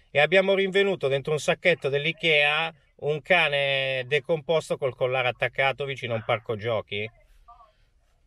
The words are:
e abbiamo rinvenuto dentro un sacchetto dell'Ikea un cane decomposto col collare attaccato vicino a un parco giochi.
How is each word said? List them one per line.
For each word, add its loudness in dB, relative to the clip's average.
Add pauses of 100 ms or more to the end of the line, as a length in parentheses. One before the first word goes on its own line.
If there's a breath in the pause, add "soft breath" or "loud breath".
(120)
e 2
abbiamo 4
rinvenuto 0
dentro -2
un 0
sacchetto 0
dell'Ikea 0 (260)
un -4
cane 0
decomposto -2
col -2
collare 0
attaccato -2
vicino -6
a 0
un -6
parco -2
giochi. -6 (1160)